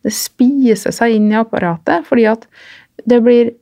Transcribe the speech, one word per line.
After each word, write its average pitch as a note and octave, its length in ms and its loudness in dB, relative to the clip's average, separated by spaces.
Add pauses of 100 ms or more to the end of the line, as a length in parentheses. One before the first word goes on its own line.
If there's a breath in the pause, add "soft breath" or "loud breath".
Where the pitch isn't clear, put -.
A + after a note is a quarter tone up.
det G#3+ 80 -4
spiser B3 800 -2
seg A#3 240 -2
inn G#3+ 160 0
i G#3+ 80 0
apparatet, A3+ 640 -4
fordi A#3 240 2
at A3+ 160 -6 (600 loud breath)
det A#3+ 180 2
blir A#3+ 260 2 (120)